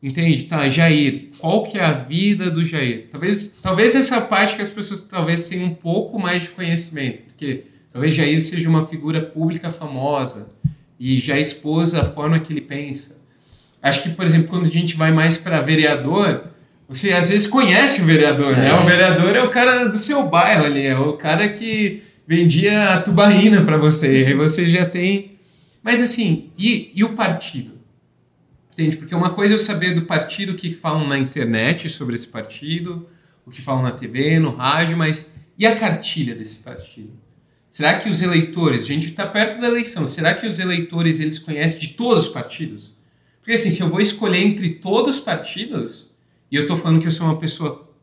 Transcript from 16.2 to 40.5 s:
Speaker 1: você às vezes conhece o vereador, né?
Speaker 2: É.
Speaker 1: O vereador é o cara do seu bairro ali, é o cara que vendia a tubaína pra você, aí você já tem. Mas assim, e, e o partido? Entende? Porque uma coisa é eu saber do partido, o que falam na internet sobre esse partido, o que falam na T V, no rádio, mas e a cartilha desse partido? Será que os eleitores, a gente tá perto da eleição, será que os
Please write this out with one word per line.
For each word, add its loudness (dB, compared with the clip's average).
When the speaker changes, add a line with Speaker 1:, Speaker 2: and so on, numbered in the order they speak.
Speaker 1:
você -2
às 2
vezes 2
conhece 4
o 2
vereador, 4
né? 4
Speaker 2:
É. 4
Speaker 1:
O 6
vereador 4
é 4
o 2
cara 2
do -2
seu 0
bairro 4
ali, 0
é 0
o 0
cara 0
que -4
vendia 4
a 2
tubaína 6
pra 2
você, 4
aí 2
você 2
já 4
tem. -2
Mas 0
assim, -2
e, -2
e 2
o -2
partido? -6
Entende? -2
Porque -14
uma 0
coisa 2
é 0
eu 0
saber -2
do 0
partido, -4
o -4
que -8
falam -2
na 0
internet -2
sobre -8
esse -8
partido, -10
o -20
que -20
falam -2
na -2
T -12
V, 0
no 2
rádio, -2
mas -4
e 2
a 4
cartilha -4
desse -14
partido? -20
Será 0
que -6
os 0
eleitores, 0
a -8
gente -4
tá -8
perto -2
da -2
eleição, -2
será 0
que -8
os -6